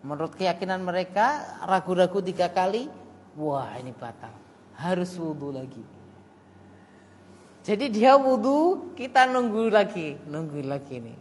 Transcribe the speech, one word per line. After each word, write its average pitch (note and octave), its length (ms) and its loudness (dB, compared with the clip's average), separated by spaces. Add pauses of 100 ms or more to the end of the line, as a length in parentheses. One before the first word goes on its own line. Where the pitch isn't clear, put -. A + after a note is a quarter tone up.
Menurut D3+ 320 -6
keyakinan F#3 480 -2
mereka, F#3 560 0 (240)
ragu-ragu F3+ 560 2
tiga F3+ 240 -2
kali, F#3+ 400 0 (480)
wah C#3 480 -4
ini B2+ 80 -12
batal. A#2 400 -14 (480)
Harus F3+ 400 -2
wudu D3 320 -8
lagi. C3 320 -12 (1800)
Jadi A3 240 0
dia A3 240 8
wudu, C#4 800 4
kita B3+ 320 4
nunggu A3+ 480 0
lagi, F3+ 400 2 (160)
nunggu D3 320 -6
lagi C3+ 400 -8
nih. A2+ 200 -16